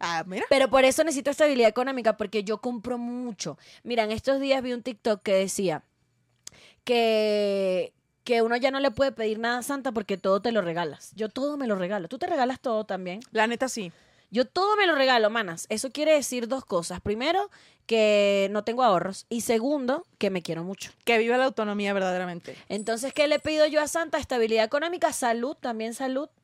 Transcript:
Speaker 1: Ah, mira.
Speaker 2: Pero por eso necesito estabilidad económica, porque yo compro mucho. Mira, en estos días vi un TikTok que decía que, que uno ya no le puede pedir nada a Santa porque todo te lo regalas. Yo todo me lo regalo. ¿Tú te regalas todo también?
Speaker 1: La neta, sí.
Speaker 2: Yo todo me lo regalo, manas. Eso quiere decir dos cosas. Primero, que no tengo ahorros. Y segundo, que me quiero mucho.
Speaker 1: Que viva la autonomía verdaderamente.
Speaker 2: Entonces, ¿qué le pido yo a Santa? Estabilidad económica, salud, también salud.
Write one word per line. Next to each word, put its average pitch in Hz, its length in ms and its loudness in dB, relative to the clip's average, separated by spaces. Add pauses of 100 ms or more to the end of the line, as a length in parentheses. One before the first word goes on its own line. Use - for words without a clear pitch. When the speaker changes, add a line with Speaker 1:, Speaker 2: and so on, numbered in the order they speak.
Speaker 1:
Ah, 170 260 -2
mira. 196 220 -4
Speaker 2:
Pero 269 220 4
por 262 160 6
eso 269 180 4
necesito 285 260 -2
estabilidad 277 380 4
económica, 240 480 0
porque 208 280 -4
yo 208 180 -6
compro 247 340 -6
mucho. 240 640 -8 (240)
Mira, 226 220 0
en 214 80 -2
estos 269 280 -2
días 269 220 2
vi 247 100 -4
un 240 100 -6
TikTok 220 400 -2
que 202 120 0
decía 190 480 0 (1000)
que, 208 1080 2 (320)
que 233 180 2
uno 226 140 2
ya 254 140 2
no 269 100 -2
le 277 100 2
puede 269 220 0
pedir 220 260 -4
nada 233 200 -2
a 247 40 -6
Santa 269 300 -4
porque 208 240 -4
todo 196 240 2
te 240 120 -2
lo 208 100 2
regalas. 170 520 -6
Yo 214 140 -6
todo 285 300 -4
me 269 80 -4
lo 208 100 0
regalo. 185 320 -4
¿Tú 254 100 -10
te 349 80 -4
regalas 262 340 0
todo 220 240 -2
también? 185 360 -8 (120)
Speaker 1:
La 220 140 2
neta, 233 220 -2
sí. - 240 -8 (380)
Speaker 2:
Yo 233 140 0
todo 403 320 0
me 403 120 4
lo 320 80 4
regalo, 254 340 4
manas. 202 380 -4
Eso 220 240 -4
quiere 302 200 2
decir 247 360 0
dos 262 160 -4
cosas. 180 360 -4
Primero, 311 480 -2 (380)
que 202 640 4
no 208 140 -4
tengo 233 180 -2
ahorros. 190 460 2
Y 233 140 -4
segundo, 262 640 0 (140)
que 202 120 0
me 185 120 -2
quiero 165 220 -6
mucho. 190 260 -12 (140)
Speaker 1:
Que 233 140 2
viva 233 180 2
la 262 80 4
autonomía 208 480 -2
verdaderamente. 180 640 -4 (120)
Speaker 2:
Entonces, 226 460 -4
¿qué 294 140 2
le 302 100 2
pido 302 280 2
yo 302 140 0
a 302 60 2
Santa? 330 320 -2
Estabilidad 220 460 2
económica, 311 480 0
salud, 240 480 -2
también 226 340 -6
salud. 269 340 -6 (160)